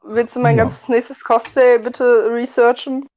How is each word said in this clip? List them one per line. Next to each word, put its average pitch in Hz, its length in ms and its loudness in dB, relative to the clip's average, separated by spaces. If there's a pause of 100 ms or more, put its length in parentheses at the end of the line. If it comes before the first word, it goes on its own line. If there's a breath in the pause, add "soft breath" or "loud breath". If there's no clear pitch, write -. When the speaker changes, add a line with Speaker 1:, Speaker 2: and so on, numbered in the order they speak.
(140)
Speaker 1:
willst 233 220 -4
du 247 40 -6
mein 233 180 2
Speaker 2:
Ja. 220 60 2
Speaker 1:
ganzes - 260 -6
nächstes 247 340 -2
Cosplay 240 560 2
bitte 240 520 0
researchen? 240 720 -2 (120)